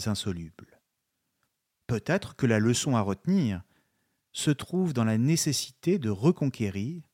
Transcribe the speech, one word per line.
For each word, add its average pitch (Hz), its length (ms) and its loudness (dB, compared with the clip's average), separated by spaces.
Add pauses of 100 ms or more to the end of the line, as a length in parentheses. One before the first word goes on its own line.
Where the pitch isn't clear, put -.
insolubles. 92 760 -6 (1040)
Peut-être 151 500 -2
que - 100 -2
la 113 140 6
leçon 120 360 2
à 110 60 4
retenir 101 600 0 (680)
se - 180 0
trouve 175 420 -2
dans 117 120 2
la 110 120 2
nécessité 160 840 0
de 113 100 -2
reconquérir 113 960 -2 (100)